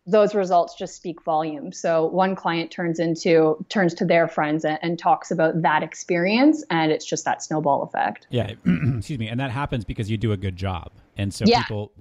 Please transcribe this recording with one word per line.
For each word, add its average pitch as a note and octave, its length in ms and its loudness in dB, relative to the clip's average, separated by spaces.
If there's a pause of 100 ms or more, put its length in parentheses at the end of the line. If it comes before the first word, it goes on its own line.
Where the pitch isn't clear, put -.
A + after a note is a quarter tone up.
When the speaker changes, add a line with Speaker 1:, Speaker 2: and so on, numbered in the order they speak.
Speaker 1:
those G#3 300 4
results F3+ 400 2
just - 200 -10
speak E3 280 -12
volumes. D#3 560 -4
So E3 280 2
one F#3 280 2
client E3 360 -4
turns E3+ 280 -4
into, E3 680 2
turns F3+ 260 2
to - 100 -2
their E3+ 220 4
friends D#3 380 -2
and, D#3 160 -2
and E3+ 180 -4
talks - 320 0
about D#3+ 300 2
that D#3+ 200 2
experience. G#3 880 2
And D#3+ 220 2
it's - 140 -2
just - 180 -4
that - 180 -4
snowball D3+ 420 0
effect. - 460 -4
Speaker 2:
Yeah. A2 300 -2
<clears throat> - 60 -10 (320)
Excuse C3 220 -6
me. A2 100 -6
And A#2 100 -4
that C3+ 120 -4
happens C3 340 -4
because A2+ 260 -6
you A2+ 60 -2
do G#2+ 160 0
a G2+ 40 -2
good F#2 200 -6
job. F#2 340 -6 (240)
And G2+ 180 -4
so A3+ 140 -2
Speaker 1:
Yeah. A#3 160 4
Speaker 2:
people G#2+ 380 -8